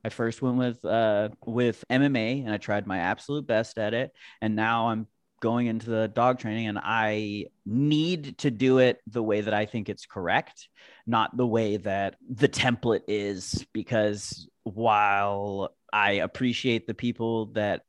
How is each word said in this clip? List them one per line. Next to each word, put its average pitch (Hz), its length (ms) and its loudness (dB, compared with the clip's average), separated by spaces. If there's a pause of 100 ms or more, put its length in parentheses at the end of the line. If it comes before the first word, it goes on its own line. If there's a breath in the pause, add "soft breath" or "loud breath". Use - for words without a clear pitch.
I 110 40 -4
first 117 320 -4
went 127 140 0
with, 123 300 -2
uh, 107 440 2 (160)
with 120 440 0
M 131 120 4
M 143 140 4
A, 120 240 0
and 117 120 -4
I 104 60 0
tried 101 300 -2
my 95 120 -2
absolute 113 460 -2
best 113 320 0
at 107 160 -2
it. 127 180 -2 (300 loud breath)
And 107 140 -2
now 113 320 2
I'm 110 180 -2 (360)
going 120 260 2
into 113 220 -4
the 110 180 0
dog 123 320 2
training, 110 280 -4
and 104 140 -2
I 107 680 -2 (180)
need 151 760 0
to 147 100 0
do 131 300 4
it 123 260 4
the 117 160 -4
way 107 200 0
that 104 120 -2
I 107 120 2
think 107 240 -8
it's - 160 -10
correct, 95 600 -4 (380 loud breath)
not 113 300 0
the 123 100 2
way 110 320 2
that 98 380 -2 (120)
the 127 200 2
template 120 600 0
is, 101 640 -4
because 107 760 -2 (160)
while 101 1120 0 (160)
I 101 220 4
appreciate 117 720 0
the 113 60 -6
people 113 540 -2
that 104 420 -2